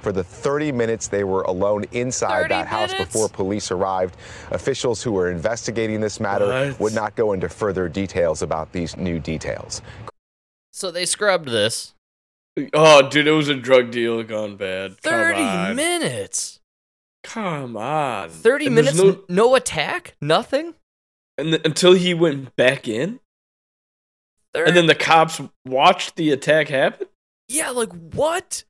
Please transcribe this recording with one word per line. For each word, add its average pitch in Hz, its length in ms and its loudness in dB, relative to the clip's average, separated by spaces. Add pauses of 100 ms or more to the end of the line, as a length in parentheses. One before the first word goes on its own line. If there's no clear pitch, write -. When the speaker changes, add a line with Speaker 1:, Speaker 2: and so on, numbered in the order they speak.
Speaker 1:
for 107 100 -2
the 92 120 -2
thirty 147 460 -4
minutes 113 380 -2
they 101 160 -2
were 95 200 0
alone 101 480 0
inside 120 500 -2
Speaker 2:
Thirty 98 120 -2
Speaker 1:
that 90 120 -4
house 107 260 -4
Speaker 2:
minutes? 381 200 -6
Speaker 1:
before 110 180 0
police 101 400 -6
arrived. 92 460 -2 (340)
Officials 120 520 -4
who 107 140 -2
are 90 140 0
investigating 107 680 -4
this 107 200 -4
matter 101 280 0
Speaker 3:
What? 131 320 -2
Speaker 1:
would 107 140 -2
not 107 220 -4
go 107 160 0
into 90 160 -4
further 92 400 -2
details 87 540 -2
about 90 300 -4
these 85 260 -6
new 85 200 -4
details. - 640 -8 (920)
Speaker 2:
So 185 160 -8
they 175 160 -4
scrubbed 185 420 0
this. 113 460 0 (800)
Speaker 3:
Oh, 151 340 8
dude, 143 180 2
it 151 60 4
was 151 160 2
a 147 60 0
drug 123 380 4
deal 117 320 -2
gone 107 320 -8
bad. 95 440 -8
Come 311 120 -2
Speaker 2:
Thirty - 280 0
Speaker 3:
on. 95 360 -2
Speaker 2:
minutes. 277 840 -6 (640)
Speaker 3:
Come 147 540 -8
on. 120 540 -4
Speaker 2:
Thirty 285 360 0
Speaker 3:
And 147 120 2
there's 156 180 4
Speaker 2:
minutes, 185 60 4 (260)
Speaker 3:
no 175 80 -6
Speaker 2:
n-, - 0 -
no 240 180 4
attack, 247 680 -2
nothing? 262 520 0 (640)
Speaker 3:
And 151 140 -4
th-, 156 160 0
until 180 260 6
he 180 220 4
went 143 420 -2
back 127 320 2
in? 147 320 -4 (1300)
Speaker 2:
Thir- 156 100 -2
Speaker 3:
And 165 120 4
then 175 100 6
the 151 80 6
cops 160 460 4 (240)
watched 143 520 4
the 156 140 0
attack 147 380 2
happen? 156 380 -2 (420)
Speaker 2:
Yeah, 294 220 -4
like, 226 220 -4 (220)
what? 330 560 -4